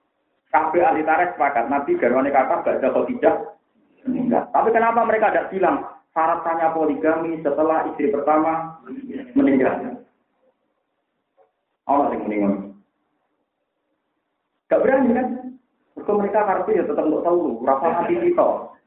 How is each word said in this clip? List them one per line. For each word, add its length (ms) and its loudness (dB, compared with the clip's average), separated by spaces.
Kabeh 320 2
ahli 240 2
tarikh 320 2
sepakat, 320 0
Nabi 320 -2
garwane 320 2
kathah 320 2
gak 160 0
ada 160 0
Khadijah 400 0
meninggal. 480 -2
Tapi 160 4
kenapa 320 2
mereka 320 2
tidak 160 -2
bilang 320 0
syarat 320 0
sahnya 240 0
poligami 720 -2
setelah 480 0
istri 160 -2
pertama 720 0
meninggal? 640 0
Ono 320 0
sing 80 -6
muni 160 -4
ngono. 180 2
Gak 80 4
berani 320 4
kan? 160 0
Mergo 160 -4
mereka 320 0
karpe 320 0
ya 80 -2
tetep 160 -2
mbok 240 0
tahu, 320 0
ora 160 0
usah 160 -2
hati 160 0
kita. 240 2